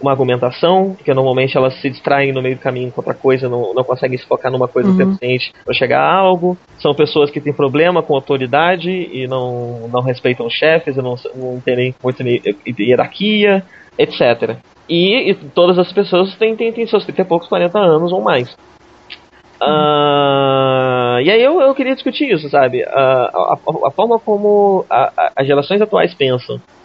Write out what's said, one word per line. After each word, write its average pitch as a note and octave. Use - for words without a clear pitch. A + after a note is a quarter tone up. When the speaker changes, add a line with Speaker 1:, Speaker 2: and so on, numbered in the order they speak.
Speaker 1:
uma C3+
argumentação, C3
porque -
normalmente C3
elas C3
se C#3
distraem C#3
no C3
meio B2+
do -
caminho B2+
com -
outra C#3
coisa, C3
não, A#2+
não B2+
conseguem B2+
se -
focar C3
numa B2+
coisa B2+
Speaker 2:
Uhum. F#3
Speaker 1:
o F#3
tempo F#3+
suficiente B2+
pra A#2
chegar C3
a D3+
algo. F3+
São D3
pessoas D3
que D3+
têm C#3+
problema D3+
com D3
autoridade C#3+
e D3+
não, A#2+
não B2
respeitam B2
os A#2
chefes, D#3
e C3+
não, B2
não B2+
entendem B2+
muito B2+
ni-, A#2+
hi-, B2
hierarquia, F#3+
et D3+
cetera. A#2
E, F#3
e F#3+
todas F3
as F3+
pessoas F#3+
têm, A3
têm, A3+
têm A3+
seus G#3
trinta -
e -
poucos, -
quarenta F3
anos E3+
ou F#3+
mais. D3
Speaker 2:
Uhum. C#3
Speaker 1:
Ah, C#3
e E3
aí A3+
eu, D#4
eu C4+
queria C4
discutir C4+
isso, D3+
sabe? B2+
Ah, C3
a, -
a, -
a -
forma A3+
como G#3
a, A#2+
a, -
as C3+
gerações C#3+
atuais F#3
pensam B2